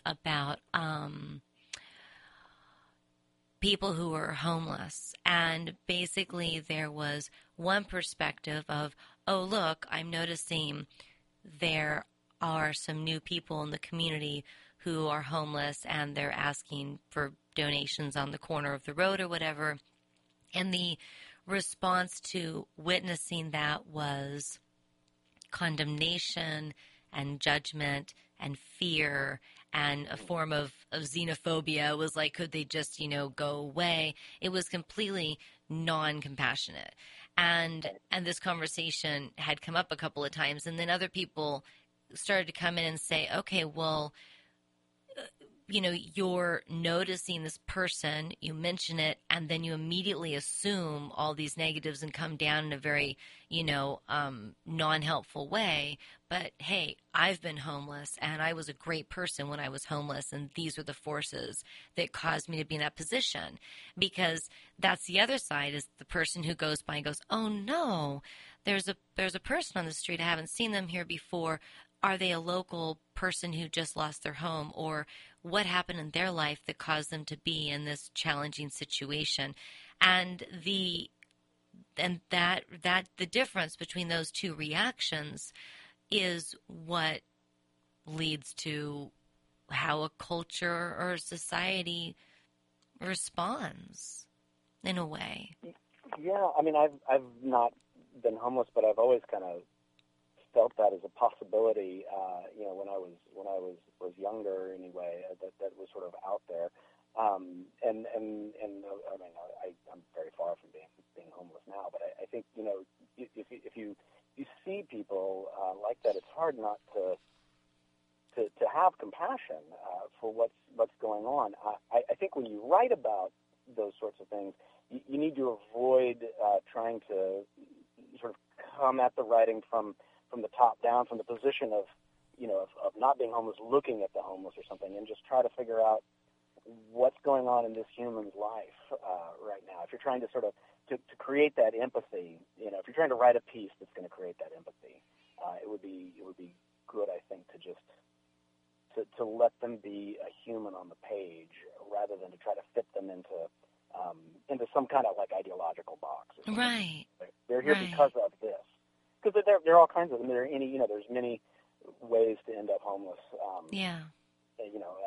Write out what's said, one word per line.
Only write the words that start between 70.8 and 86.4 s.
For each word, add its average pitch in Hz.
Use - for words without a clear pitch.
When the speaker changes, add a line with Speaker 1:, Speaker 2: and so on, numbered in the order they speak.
Speaker 1:
here 175
before. 165
Are 190
they 185
a 170
local 170
person 180
who 165
just 165
lost 151
their 151
home? 156
Or 156
what 185
happened 180
in 156
their 180
life 151
that -
caused 151
them 156
to 151
be 156
in 147
this 147
challenging 147
situation?" 143
And 180
the, 185
and 180
that, 180
that 185
the 185
difference 185
between 170
those 165
two 170
reactions 151
is 180